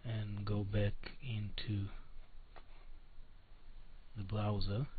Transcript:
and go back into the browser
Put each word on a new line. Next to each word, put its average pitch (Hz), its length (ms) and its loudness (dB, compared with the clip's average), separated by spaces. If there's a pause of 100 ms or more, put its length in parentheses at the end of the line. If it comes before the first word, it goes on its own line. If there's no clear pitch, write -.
and 104 400 0
go 104 220 4
back 104 480 4 (100)
into 104 640 0 (2250)
the 104 60 -4
browser 104 640 4 (120)